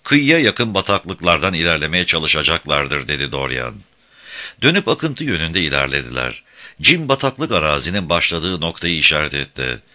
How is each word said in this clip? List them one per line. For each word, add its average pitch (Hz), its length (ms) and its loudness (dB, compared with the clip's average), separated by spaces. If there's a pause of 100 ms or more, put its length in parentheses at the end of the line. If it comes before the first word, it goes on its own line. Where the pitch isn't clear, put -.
Kıyıya 147 360 4
yakın 113 340 0
bataklıklardan 90 800 0
ilerlemeye 82 520 0
çalışacaklardır," 76 1000 0
dedi 71 240 -2
Dorian. 64 440 -4 (840)
Dönüp 180 260 2
akıntı 151 360 -2
yönünde 85 380 0
ilerlediler. 67 840 -2 (360)
Jim 165 300 2
bataklık 135 420 0
arazinin 78 580 0
başladığı 85 520 0
noktayı 85 360 -2
işaret 76 360 2
etti. 65 460 -6 (160)